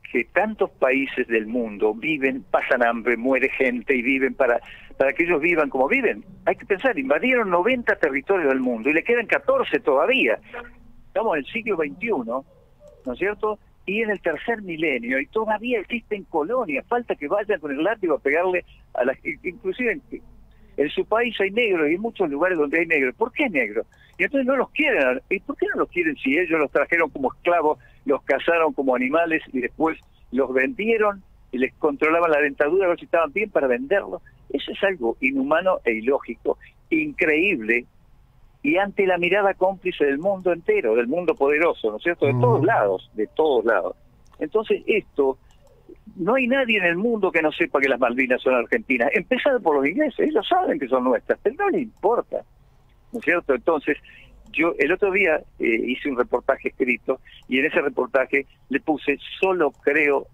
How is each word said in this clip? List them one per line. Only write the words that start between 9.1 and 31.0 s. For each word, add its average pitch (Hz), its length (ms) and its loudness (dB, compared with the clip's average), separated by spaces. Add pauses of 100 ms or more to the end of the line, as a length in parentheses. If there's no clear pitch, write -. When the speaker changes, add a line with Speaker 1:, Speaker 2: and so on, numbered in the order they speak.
Speaker 1:
catorce 220 540 0
todavía. 151 580 2 (680)
Estamos 202 280 -2
en 147 80 -2
el - 80 -14
siglo 214 240 -4
veintiuno, 143 720 -4 (600)
¿no 127 80 -6
es 123 60 -10
cierto? 208 400 -4 (260)
Y 208 160 -2
en 214 100 -2
el 190 100 -2
tercer 214 400 -4
milenio, 143 580 -2
y - 80 -6
todavía 220 520 -2
existen 208 440 -8
colonias, 165 640 -2
falta 240 280 -2
que 147 120 -10
vayan 202 320 -2
con 147 120 -8
el 143 120 -2
látigo 185 320 0
a 123 40 -6
pegarle 175 440 0 (300)
a 123 100 -2
las, 131 220 0
i-, - 180 -10
inclusive 190 480 -4
en, - 300 -8 (560)
en 147 120 0
su 185 160 -2
país 226 360 0
hay 196 100 0
negros 190 380 2
y 170 60 2
en 196 60 -6
muchos 208 280 -2
lugares 165 280 0
donde 147 220 0
hay 175 60 0
negros. 139 300 0
¿Por 233 180 -2
qué 285 160 0
negros? 113 380 -2 (300)
Y 170 60 -2
entonces 262 240 0
no 269 80 2
los 233 160 -2
quieren. 143 580 2
¿Y 202 100 -2
por - 180 -10
qué 370 160 -2
no 214 80 -2
los - 80 -2
quieren 165 280 -2
si 135 200 0
ellos 165 220 0
los 139 120 -2
trajeron 160 380 0
como 135 240 -4
esclavos, 156 460 0 (260)
los 135 180 0
cazaron 156 500 2
como 135 220 0
animales 156 460 0 (100)
y 127 80 -4
después 151 380 -2 (340)
los 127 220 0
vendieron 202 720 0 (280)